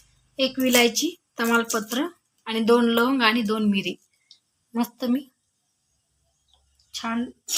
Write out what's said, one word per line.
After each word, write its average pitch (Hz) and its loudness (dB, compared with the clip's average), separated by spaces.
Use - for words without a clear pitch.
एक 262 -2
विलायची, 247 2
तमालपत्र 233 0
आणि 226 -4
दोन 233 4
लवंग 240 2
आणि 233 2
दोन 214 0
मिरी. 185 -2
मस्त 233 -6
मी 247 0
छान 233 -4